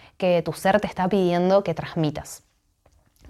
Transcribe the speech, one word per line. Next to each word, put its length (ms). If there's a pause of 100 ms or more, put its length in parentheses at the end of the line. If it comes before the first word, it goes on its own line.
(180)
que 240
tu 100
ser 280
te 80
está 200
pidiendo 540
que 120
transmitas. 680 (880)